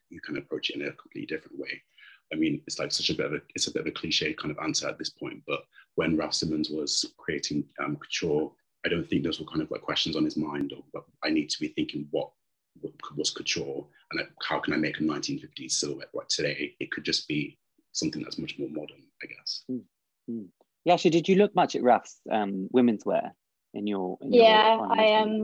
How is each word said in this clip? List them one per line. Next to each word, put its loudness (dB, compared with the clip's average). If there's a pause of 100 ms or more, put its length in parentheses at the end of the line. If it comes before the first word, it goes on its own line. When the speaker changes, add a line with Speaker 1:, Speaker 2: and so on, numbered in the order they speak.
Speaker 1:
you -16
can -8
approach -6
it -8
in -6
a -6
completely -14
different -10
way. -8 (500)
I -6
mean, 2
it's, -6
like, -4
such 0
a 0
bit -2
of -4
a, -4 (140)
it's -2
a -8
bit -2
of -6
a -2
cliche -2
kind -6
of -10
answer -2
at -6
this -8
point, -12
but -6 (300)
when 2
Raf -2
Simons -2
was -2 (120)
creating, -4 (180)
um, -2
couture, -2 (360)
I -2
don't 0
think 0
those -4
were -12
kind -4
of, -8
like, -6
questions -2
on 2
his 0
mind -4
of, -14 (100)
"But -12 (180)
I 0
need 2
to -4
be -2
thinking -4
what, 0 (520)
what -10 (240)
was -2
couture -4 (500)
and, -4
like, -6 (140)
how -2
can -2
I 0
make 0
a -2
nineteen -2
fifties -8
silhouette -6
like -8
today?" -2
It -8
could -6
just -2
be -4 (360)
something -4
that's -10
much -8
more -6
modern, -12 (220)
I -10
guess. -12
Speaker 2:
Mm, -6 (480)
mm. -8 (380)
Yasha, 6
did 4
you 8
look 6
much 4
at 0
Raf's, 4 (100)
um, 0
women's 6
wear 0 (400)
in -4
your, -2
in 0
your 12
Speaker 3:
Yeah, 8
Speaker 2:
final -2
Speaker 3:
I, 4
Speaker 2:
mission? 4